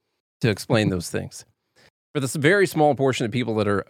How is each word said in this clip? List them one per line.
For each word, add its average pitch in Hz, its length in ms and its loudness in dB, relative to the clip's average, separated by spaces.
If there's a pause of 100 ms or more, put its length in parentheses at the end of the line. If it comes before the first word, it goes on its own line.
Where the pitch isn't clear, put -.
(400)
to 113 100 2
explain 104 400 0
those 90 200 -4
things. - 340 -8 (720)
For 147 60 -4
this 131 140 -4
very 175 320 4
small 147 280 2
portion 135 320 0
of 104 60 -6
people 113 240 -4
that 104 120 0
are, 101 220 0